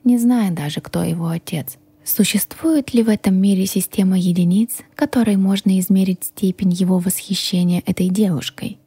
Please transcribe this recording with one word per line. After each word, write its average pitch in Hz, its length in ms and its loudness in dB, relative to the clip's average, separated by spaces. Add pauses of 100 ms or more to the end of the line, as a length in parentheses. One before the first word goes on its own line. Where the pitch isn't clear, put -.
не 247 140 4
зная 233 340 2
даже, 147 300 -6
кто 170 220 -4
его 165 240 -2
отец. 165 500 -6 (260)
Существует - 920 0
ли 233 100 4
в 226 60 2
этом 202 260 2
мире 190 300 2
система 190 520 0
единиц, 180 600 2 (180)
которой 233 400 0
можно 190 440 2
измерить 190 440 0
степень 185 480 -2
его 185 260 0
восхищения 180 880 -2
этой 185 220 -2
девушкой? 185 800 -2